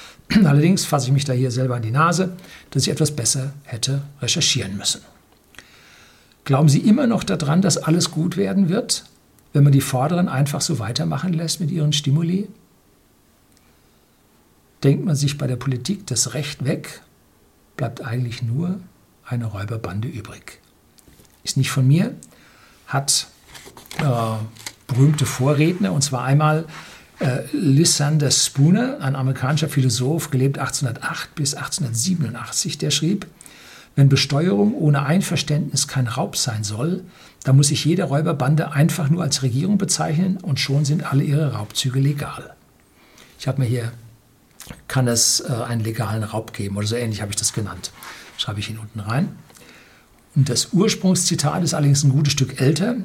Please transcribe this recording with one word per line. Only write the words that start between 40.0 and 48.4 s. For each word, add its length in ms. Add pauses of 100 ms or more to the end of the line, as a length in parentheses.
und 220
schon 260
sind 260
alle 120
ihre 300
Raubzüge 460
legal.“ 560 (840)
Ich 80
habe 140
mir 60
hier, 240 (960)
„Kann 200
es, 320
äh, 140
einen 280
legalen 420
Raub 300
geben?“ 220
oder 120
so 80
ähnlich 260
habe 100
ich 60
das 160
genannt. 380 (460)
Schreibe 220